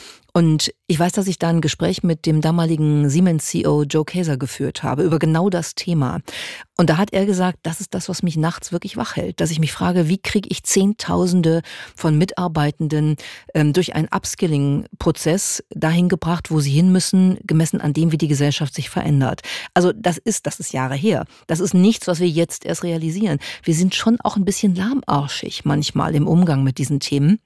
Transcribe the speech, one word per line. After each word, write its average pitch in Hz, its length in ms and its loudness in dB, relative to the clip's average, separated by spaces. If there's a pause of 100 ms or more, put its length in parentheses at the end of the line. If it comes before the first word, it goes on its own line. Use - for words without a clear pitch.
(340)
Und 160 380 2 (140)
ich 165 120 0
weiß, 175 140 2
dass 196 140 0
ich 185 120 -4
da 170 100 -2
ein 165 140 2
Gespräch 160 400 -2
mit 165 240 -2
dem 156 160 2
damaligen 156 640 2
Siemens 165 380 2
C - 160 -2
E - 40 0
O 147 160 4
Joe 151 220 0
Kaeser 165 320 -2
geführt - 460 -6
habe 143 200 -2
über 160 160 2
genau 160 300 2
das 175 260 -4
Thema. 151 460 -2 (560)
Und 165 140 2
da 156 80 2
hat 208 140 -2
er 190 120 2
gesagt, 185 380 0
das 165 180 -8
ist - 140 -14
das, 180 140 -6
was 180 140 -6
mich 160 140 -2
nachts 160 340 -2
wirklich 175 260 -6
wach 220 200 -6
hält, - 240 -4
dass 165 100 0
ich 156 80 -4
mich 156 140 0
frage, 180 360 0
wie 190 100 2
kriege - 340 -4
ich - 120 -8
Zehntausende 175 1000 2 (340)
von 156 220 2
Mitarbeitenden, 151 1000 0 (380)
ähm, 147 180 4
durch 175 240 0
einen 156 180 -2
Upskilling-Prozess - 1600 -2
dahin 170 380 2
gebracht, 170 420 -2
wo 156 100 2
sie 139 120 0
hin 180 200 4
müssen, 185 520 4
gemessen 160 360 0
an 147 140 -2
dem, 160 180 2
wie 160 60 0
die 156 100 0
Gesellschaft 143 460 0
sich - 160 -8
verändert. 143 500 0 (340)
Also 180 180 4
das 175 260 -2
ist, - 280 -4
das - 140 -8
ist - 120 -10
Jahre 131 220 -4
her. 147 300 0 (220)
Das 160 120 -2
ist 185 160 -2
nichts, 185 320 4
was 170 140 0
wir 180 80 2
jetzt 165 380 -2
erst 165 180 -4
realisieren. 165 540 -2 (240)
Wir 165 120 2
sind 185 200 2
schon 233 260 2
auch - 160 -2
ein 196 80 2
bisschen 196 300 0
lahmarschig 185 880 -4
manchmal 147 500 -2
im 147 140 2
Umgang 160 340 4
mit 131 160 0
diesen 139 220 -2
Themen. 147 460 2